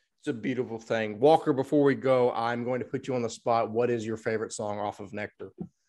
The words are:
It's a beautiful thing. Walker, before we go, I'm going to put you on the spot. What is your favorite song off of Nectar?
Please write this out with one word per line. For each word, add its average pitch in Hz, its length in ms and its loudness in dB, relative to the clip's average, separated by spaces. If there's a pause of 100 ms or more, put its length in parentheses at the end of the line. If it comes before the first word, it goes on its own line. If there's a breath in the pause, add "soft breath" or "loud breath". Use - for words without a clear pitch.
(200)
It's - 80 -14
a 143 60 0
beautiful 117 440 -4
thing. 110 420 -2
Walker, 156 320 6
before 139 320 2
we 139 100 6
go, 123 380 4
I'm 120 320 -2
going 123 160 -2
to 117 40 -6
put 135 220 -8
you 131 80 -2
on 123 80 -2
the 113 80 -2
spot. 117 400 0
What 120 200 2
is 117 140 -2
your 110 120 -4
favorite 110 360 -4
song 104 260 -6
off 101 220 -6
of 101 120 -14
Nectar? 101 400 -10 (360)